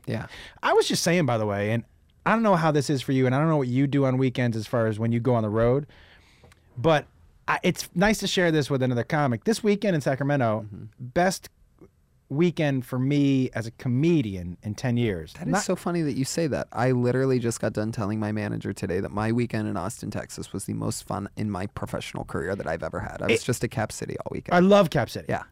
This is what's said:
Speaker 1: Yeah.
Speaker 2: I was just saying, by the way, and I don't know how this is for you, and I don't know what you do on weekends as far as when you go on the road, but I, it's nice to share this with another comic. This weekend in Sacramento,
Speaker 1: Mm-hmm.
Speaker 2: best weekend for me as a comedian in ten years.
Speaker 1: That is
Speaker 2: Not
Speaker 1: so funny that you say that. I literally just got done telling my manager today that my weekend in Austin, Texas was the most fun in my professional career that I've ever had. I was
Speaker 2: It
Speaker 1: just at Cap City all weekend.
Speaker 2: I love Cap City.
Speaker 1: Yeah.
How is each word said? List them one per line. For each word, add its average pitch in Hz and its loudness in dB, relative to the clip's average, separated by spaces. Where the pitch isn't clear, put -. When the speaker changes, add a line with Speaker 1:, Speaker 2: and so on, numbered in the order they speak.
Speaker 1:
Yeah. 110 -6
Speaker 2:
I 285 2
was 427 2
just 247 -2
saying, 170 2
by 123 2
the 107 0
way, 101 0
and 117 -2
I 165 2
don't 226 2
know 202 4
how 160 2
this 147 2
is 139 0
for 139 -2
you, 131 4
and 127 2
I 135 2
don't 156 2
know 160 2
what 135 0
you 131 2
do 139 2
on 131 2
weekends 123 0
as 107 -6
far 117 2
as 107 -2
when 113 0
you 120 0
go 123 4
on 113 2
the 107 0
road, 120 2
but 147 4
I, 156 0
it's - 0
nice 202 4
to 196 -4
share 175 2
this 151 2
with 135 0
another 123 0
comic. 143 0
This 220 0
weekend 208 2
in 147 0
Sacramento, 131 0
Speaker 1:
Mm-hmm. 101 -14
Speaker 2:
best 170 -2
weekend 143 2
for 131 -6
me 135 2
as 113 -6
a 117 -12
comedian 120 0
in 107 -4
ten 120 -2
years. 98 0
Speaker 1:
That - -8
is 151 0
Speaker 2:
Not 196 0
Speaker 1:
so 185 -2
funny 175 -2
that 143 -2
you 127 -2
say 165 -2
that. 98 -2
I 127 2
literally 127 2
just 117 -2
got 110 -2
done 110 -2
telling 110 -2
my 107 -2
manager 107 -4
today 98 -4
that 95 -6
my 110 -2
weekend 113 -2
in 104 -4
Austin, 101 -8
Texas - -10
was 98 -6
the 107 -4
most 107 -6
fun 98 -6
in 107 -4
my 98 -4
professional - -8
career 90 -4
that - -6
I've 82 -4
ever 82 -6
had. - -8
I 90 -4
was 113 2
Speaker 2:
It - -12
Speaker 1:
just - -2
at 117 -2
Cap 113 -4
City - -8
all - -10
weekend. - -2
Speaker 2:
I 180 6
love 196 6
Cap 117 0
City. - -8
Speaker 1:
Yeah. 117 -2